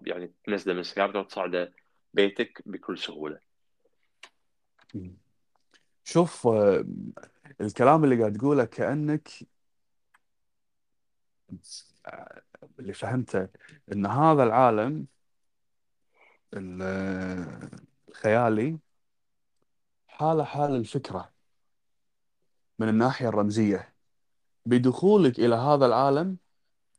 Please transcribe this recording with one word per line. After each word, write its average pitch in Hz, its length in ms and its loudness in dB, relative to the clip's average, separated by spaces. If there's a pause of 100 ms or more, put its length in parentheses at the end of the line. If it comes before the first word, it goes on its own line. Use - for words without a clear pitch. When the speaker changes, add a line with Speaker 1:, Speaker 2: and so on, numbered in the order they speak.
Speaker 1:
يعني، 87 240 -10 (120)
تنزله 98 300 -2
من 87 100 -4
سيارته 98 360 -2
وتصعده 90 540 -6 (400)
بيتك - 520 0
بكل - 320 -10
سهولة. 76 420 -12 (1500)
Speaker 2:
مم. 92 240 -14 (840)
شوف، 165 440 0
آه، 104 380 4 (760)
الكلام 135 420 4
اللي 127 160 4
قاعد 107 140 2
تقوله 135 320 0
كأنك، 151 640 -4 (2750)
آه، - 360 -20 (380)
اللي 95 140 -12
فهمته 107 540 -6 (440)
إن 101 140 -2
هذا 143 380 4
العالم 120 640 2 (1500)
ال-، 92 1160 -8 (400)
الخيالي 117 680 0 (1300)
حاله 156 360 0
حال 143 320 -2
الفكرة 101 560 -4 (1500)
من 110 100 0
الناحية 120 400 2
الرمزية. 104 640 0 (720)
بدخولك 131 760 4
إلى 113 160 4
هذا 135 300 4
العالم 139 520 2 (600)